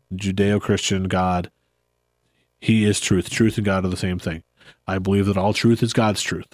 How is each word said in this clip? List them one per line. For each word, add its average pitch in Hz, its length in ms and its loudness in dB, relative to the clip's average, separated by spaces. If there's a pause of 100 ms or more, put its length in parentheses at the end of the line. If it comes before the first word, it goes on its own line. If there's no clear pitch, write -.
(140)
Judeo-Christian 98 880 0
God, 92 480 -2 (1080)
he 110 260 2
is 104 140 2
truth. - 300 0
Truth 110 280 2
and 107 80 -4
God 95 200 0
are 92 40 -2
the 90 80 -4
same 90 220 -4
thing. 82 240 -8 (440)
I 95 120 -4
believe 95 280 2
that 98 100 0
all 101 160 0
truth 113 300 2
is 113 100 -2
God's 107 280 0
truth. - 320 -8